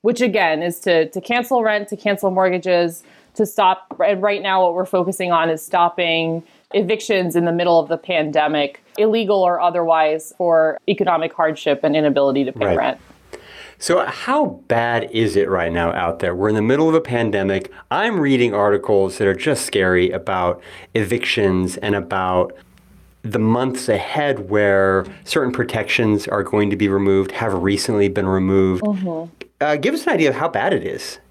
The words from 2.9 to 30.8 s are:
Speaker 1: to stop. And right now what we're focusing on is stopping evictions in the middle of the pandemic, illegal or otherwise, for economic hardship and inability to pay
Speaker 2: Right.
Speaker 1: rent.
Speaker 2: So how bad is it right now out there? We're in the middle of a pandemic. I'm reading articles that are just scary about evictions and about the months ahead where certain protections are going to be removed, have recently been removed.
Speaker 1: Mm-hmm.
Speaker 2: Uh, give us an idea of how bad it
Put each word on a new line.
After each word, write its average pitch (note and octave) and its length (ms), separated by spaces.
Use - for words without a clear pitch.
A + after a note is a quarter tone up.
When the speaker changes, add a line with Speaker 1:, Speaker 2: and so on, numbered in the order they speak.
Speaker 1:
to G#3+ 100
stop. F#3+ 600
And G3 160
right G3+ 200
now F#3+ 220
what F3 100
we're F#3 120
focusing F3+ 480
on E3 160
is D#3+ 160
stopping E3 760
evictions G3 640
in E3+ 80
the E3+ 80
middle E3+ 260
of D3+ 120
the E3 80
pandemic, D3+ 840
illegal G#3 440
or F3 180
otherwise, E3 760
for E3 500
economic E3+ 460
hardship D#3 500
and D3+ 120
inability C#3 500
to C3 80
pay G#2+ 140
Speaker 2:
Right. E2+ 100
Speaker 1:
rent. B1+ 220
Speaker 2:
So - 240
how C4 600
bad A#2 440
is A2 260
it G2+ 100
right E2+ 240
now E2+ 220
out E2+ 260
there? F2+ 160
We're G2+ 140
in G#2+ 60
the G#2+ 60
middle C#3 280
of D#3+ 60
a D#3+ 40
pandemic. G2+ 720
I'm G3 300
reading B2+ 340
articles G2+ 680
that G2+ 80
are G2 60
just C#3 320
scary F2+ 460
about F2+ 500
evictions F#2 840
and G2+ 180
about F#2 580
the A2 180
months B2 480
ahead A2 600
where G2 560
certain B2+ 300
protections G#2+ 720
are G2+ 160
going G#2 280
to G2+ 40
be G2+ 140
removed, G2 420
have A2 220
recently G2 560
been F#2+ 180
removed. F#2+ 560
Speaker 1:
Mm-hmm. E3+ 640
Speaker 2:
Uh, D3 160
give B3+ 160
us - 120
an F4+ 60
idea D#3+ 160
of C3 80
how - 140
bad C3 240
it C3 100